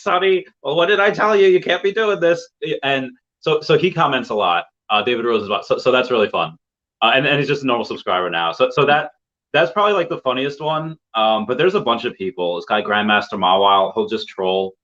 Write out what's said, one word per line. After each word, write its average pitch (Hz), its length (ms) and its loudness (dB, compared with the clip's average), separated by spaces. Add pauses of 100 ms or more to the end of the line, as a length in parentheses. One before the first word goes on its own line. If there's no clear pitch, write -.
Sonny, 185 440 0 (160)
what 160 260 0
did 202 120 2
I 202 120 2
tell 208 240 0
you? 196 120 6
You 180 140 6
can't 180 220 -2
be 196 80 0
doing 208 280 -2
this. 170 280 0 (360)
And 135 280 -2 (280)
so, 151 220 -2
so 160 160 2
he 180 140 2
comments 139 380 -2
a 117 60 -4
lot, 87 300 0 (240)
uh, 107 120 2
David 117 240 -2
Rosenblatt. 104 400 -2
So, - 120 -2
so - 140 0
that's 123 200 2
really 110 180 2
fun. 82 280 -4 (440)
Uh, 113 140 2
and, 135 100 2
and 143 140 0
he's 143 80 -2
just 135 160 -4
a - 20 -12
normal 120 200 -2
subscriber 92 440 -4
now. 85 220 -2
So, 127 200 0
so 147 140 2
that, 147 260 0 (420)
that's 165 180 2
probably, 208 220 2
like, 175 160 0
the 165 100 -6
funniest 135 420 -4
one. 156 360 -6 (180)
Um, 110 300 2
but 123 120 -4
there's 170 180 2
a 202 60 2
bunch 117 240 -2
of 120 100 -4
people. 90 400 -4
This 87 100 -8
guy, 107 160 0
Grandmaster 104 520 0
Mawile, 98 600 2
he'll 110 140 -2
just 110 200 -6
troll. 95 560 -4